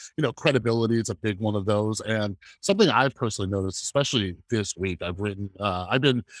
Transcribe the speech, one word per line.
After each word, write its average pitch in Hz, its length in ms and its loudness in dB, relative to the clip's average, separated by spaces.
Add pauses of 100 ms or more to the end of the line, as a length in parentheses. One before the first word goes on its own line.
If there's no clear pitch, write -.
(160)
you 156 60 0
know, 127 100 2
credibility 117 640 0
is 113 120 -2
a 101 40 -4
big 104 260 -4
one 107 140 0
of 98 120 -2
those. 107 340 0
And 107 380 -2 (240)
something 202 260 4
I've 127 260 4
personally 104 360 -2
noticed, 95 320 -2
especially 107 540 0 (120)
this 107 300 -2
week, 90 240 -2
I've 90 180 -4
written, 101 300 -4 (100)
uh, 90 300 -2
I've 131 100 4
been 131 240 4 (160)